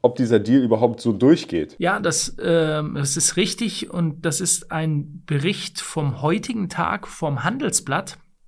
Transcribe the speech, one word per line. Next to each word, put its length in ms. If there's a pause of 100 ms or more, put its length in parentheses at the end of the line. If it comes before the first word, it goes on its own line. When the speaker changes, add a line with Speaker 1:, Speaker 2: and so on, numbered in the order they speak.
Speaker 1:
ob 160
dieser 200
Deal 240
überhaupt 400
so 120
durchgeht. 680
Speaker 2:
Ja, 200
das, 400
ähm, 540
das 240
ist 200
richtig 520
und 340
das 160
ist 320
ein 540
Bericht 560
vom 400
heutigen 480
Tag 380
vom 360
Handelsblatt 760 (280)